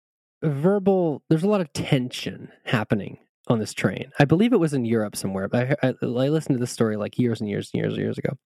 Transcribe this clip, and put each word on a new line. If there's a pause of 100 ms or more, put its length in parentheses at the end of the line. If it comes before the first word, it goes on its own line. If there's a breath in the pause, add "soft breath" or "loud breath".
(440)
verbal,
there's
a
lot
of
tension (120)
happening (300)
on
this
train.
I
believe
it
was
in
Europe
somewhere,
but
I,
I,
I
listened
to
this
story,
like,
years
and
years
and
years
and
years
ago.